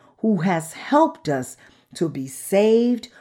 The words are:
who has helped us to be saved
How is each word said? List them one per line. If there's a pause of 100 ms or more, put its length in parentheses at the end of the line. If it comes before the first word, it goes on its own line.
(200)
who
has
helped
us (380)
to
be
saved (140)